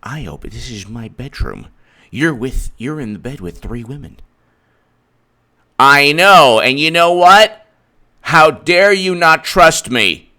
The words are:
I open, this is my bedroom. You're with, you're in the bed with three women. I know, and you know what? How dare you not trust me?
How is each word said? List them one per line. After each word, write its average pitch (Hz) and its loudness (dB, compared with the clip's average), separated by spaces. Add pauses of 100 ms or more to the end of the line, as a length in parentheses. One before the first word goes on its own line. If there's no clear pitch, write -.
I 143 -14
open, 73 -16
this - -18
is 104 -16
my 113 -16
bedroom. 107 -14 (420)
You're 156 -4
with, 127 -8
you're 147 -12
in 113 -12
the 101 -12
bed 127 -14
with 87 -14
three 117 -14
women. 127 -18 (1600)
I 143 4
know, 160 4
and 131 0
you 156 -2
know 170 2
what? 190 4 (560)
How 160 2
dare 175 0
you 185 -2
not 165 0
trust 165 0
me? 107 -4